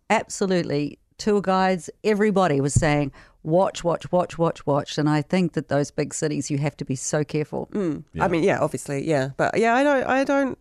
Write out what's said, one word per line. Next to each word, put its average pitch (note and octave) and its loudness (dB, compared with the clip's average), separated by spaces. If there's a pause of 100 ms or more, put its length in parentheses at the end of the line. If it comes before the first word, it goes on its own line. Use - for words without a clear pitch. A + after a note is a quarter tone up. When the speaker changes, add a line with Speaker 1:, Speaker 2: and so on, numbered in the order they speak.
(120)
Speaker 1:
absolutely, F3+ -2 (180)
tour G#3 2
guides, F#3+ 0 (140)
everybody F#3+ 2
was C#3+ 0
saying, D3 2 (320)
"Watch, E3+ 2
watch, E3 -2
watch, F3+ 0
watch, - -2
watch." C#3+ 0
And D3+ 2
I D3+ 2
think F3+ 0
that - -6
those C#3+ 0
big - -6
cities, D3 -4
you C#3+ 0
have D3 -2
to C#3+ -8
be C3+ -4
so D3+ -2
careful. - -4
Speaker 2:
Mm. E3 -4 (100)
Speaker 3:
Yeah. - 0
Speaker 2:
I - 0
mean, E3+ 2
yeah, E3 2
obviously, C#3 -4
yeah. C3+ 0
But, - 0
yeah, A3+ 2
I C4 2
don't, C#4+ 2
I C4+ 2
don't, C#4 0